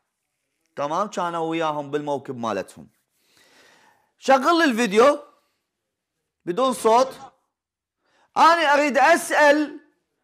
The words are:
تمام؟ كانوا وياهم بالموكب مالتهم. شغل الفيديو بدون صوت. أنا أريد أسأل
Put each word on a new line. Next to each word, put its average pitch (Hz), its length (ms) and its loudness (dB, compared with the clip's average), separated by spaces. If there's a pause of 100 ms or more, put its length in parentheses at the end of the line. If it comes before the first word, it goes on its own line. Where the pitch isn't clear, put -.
(760)
تمام؟ 160 320 -4
كانوا 170 420 -6
وياهم 151 420 -6
بالموكب 143 460 -8
مالتهم. 101 500 -8 (1300)
شغل 269 460 0
الفيديو 240 560 2 (1300)
بدون 247 280 -2
صوت. 240 460 0 (1160)
أنا 311 360 4
أريد 285 240 0
أسأل 294 840 2 (440)